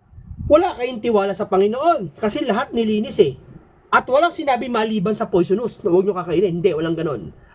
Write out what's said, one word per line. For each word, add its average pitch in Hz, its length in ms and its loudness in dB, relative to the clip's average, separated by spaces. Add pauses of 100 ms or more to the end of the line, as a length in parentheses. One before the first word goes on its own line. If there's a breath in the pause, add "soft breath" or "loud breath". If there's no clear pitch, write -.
(500)
wala 320 320 4
kayong 254 160 -4
tiwala 202 400 0
sa 208 80 -4
Panginoon 214 720 0
kasi 220 240 -2
lahat 247 320 -2
nilinis 226 480 0
eh. 143 160 2 (560)
At 247 160 2
walang 320 240 2
sinabi 277 320 -2
maliban 220 480 -2
sa 208 160 -6
poisonous 196 560 0
na 180 80 2
huwag 185 160 4
nyo 185 80 -2
kakainin. 175 400 0
Hindi, 175 160 2
walang 165 240 -2
ganon. 139 580 -6